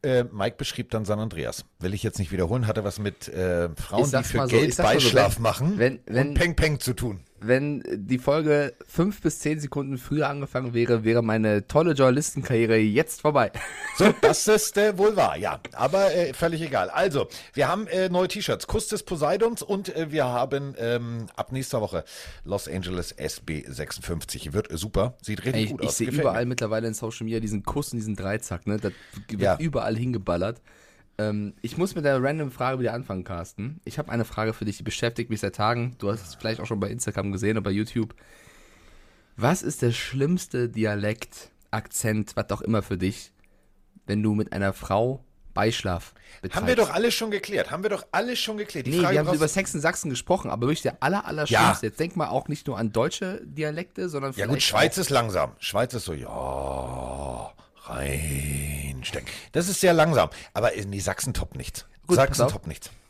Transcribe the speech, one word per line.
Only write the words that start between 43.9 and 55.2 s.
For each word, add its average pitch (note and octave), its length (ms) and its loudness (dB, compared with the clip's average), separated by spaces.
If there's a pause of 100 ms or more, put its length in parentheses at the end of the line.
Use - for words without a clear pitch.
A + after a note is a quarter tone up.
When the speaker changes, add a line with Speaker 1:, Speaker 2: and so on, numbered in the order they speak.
Speaker 2:
wenn G#2 160 2
du G#2+ 100 4
mit G#2+ 200 0
einer G2 200 0
Frau A#2 500 0 (300)
Beischlaf G2+ 600 -2 (280)
betreibst? - 160 -8
Speaker 1:
Haben G#3+ 100 0
wir B3+ 80 4
doch A#3 160 4
alles A3+ 220 2
schon A3 180 -2
geklärt. G3+ 400 -2
Haben E3 120 -6
wir G#3+ 80 0
doch - 200 -4
alles A#3 280 0
schon G#3+ 180 -4
geklärt. E3 300 -6
Die C3+ 40 0
Speaker 2:
Nee, D#3+ 80 2
Speaker 1:
Frage F3+ 140 4
Speaker 2:
wir D3+ 60 6
haben D3+ 80 2
Speaker 1:
brauchst E3+ 100 2
Speaker 2:
über D#3 100 4
Sex F#3+ 280 -2
and D3 80 -4
Sachsen E3 260 0
gesprochen, F3 400 -2
aber A2+ 140 -2
wirklich D3 180 0
der - 200 -4
aller, F3 260 0
allerschlimmste. A#2+ 580 4
Speaker 1:
Ja. A2 40 0
Speaker 2:
Jetzt - 100 -10
denk E3+ 160 -2
mal D#3 140 -2
auch B2 180 -2
nicht D3+ 200 -6
nur B2 120 -4
an A2 120 0
deutsche E3+ 540 -2
Dialekte, D#3 640 -6
sondern C#3 240 -4
Speaker 1:
Ja G2+ 140 -2
gut, B2+ 80 2
Speaker 2:
vielleicht C#3+ 120 2
Speaker 1:
Schweiz D3+ 300 4
Speaker 2:
auch F#3+ 40 0
Speaker 1:
ist - 100 0
langsam. G2+ 480 2